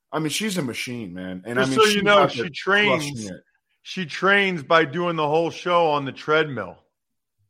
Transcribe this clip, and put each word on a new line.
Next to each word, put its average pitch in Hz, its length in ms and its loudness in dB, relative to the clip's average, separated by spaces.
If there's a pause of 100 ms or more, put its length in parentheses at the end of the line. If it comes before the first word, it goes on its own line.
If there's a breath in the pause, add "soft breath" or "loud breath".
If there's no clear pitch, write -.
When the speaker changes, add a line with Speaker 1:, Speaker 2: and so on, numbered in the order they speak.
(100)
Speaker 1:
I 147 80 -4
mean, 156 120 -2
she's 202 260 -4
a 170 60 -2
machine, 117 500 -8
man. 92 320 -10
And 120 140 -4
Speaker 2:
Just 131 80 2
Speaker 1:
I 135 40 0
mean, 135 80 0
Speaker 2:
so 220 60 6
you 214 80 4
Speaker 1:
she's 202 100 0
Speaker 2:
know, 202 180 6
Speaker 1:
out - 120 4
Speaker 2:
she 123 80 -6
Speaker 1:
there - 140 -6
Speaker 2:
trains, 202 500 0
Speaker 1:
crushing 110 300 -10
it. 78 60 -18 (420)
Speaker 2:
she 185 240 -8
trains 190 560 0
by 160 240 4
doing 170 300 -4
the 156 120 0
whole 160 220 0
show 175 400 2
on 143 160 0
the 127 60 -6
treadmill. 135 680 -2 (720)